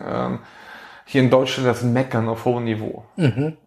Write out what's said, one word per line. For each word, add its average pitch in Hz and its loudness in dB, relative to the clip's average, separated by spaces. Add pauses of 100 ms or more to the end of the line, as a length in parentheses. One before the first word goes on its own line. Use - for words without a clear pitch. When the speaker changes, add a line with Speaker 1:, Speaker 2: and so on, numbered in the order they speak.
Speaker 1:
ähm, 123 -4 (720)
hier 135 4
in 127 6
Deutschland 131 2
das 117 0
Meckern 120 0
auf 113 -4
hohem 120 0
Niveau. 110 -4 (140)
Speaker 2:
Mhm. 147 0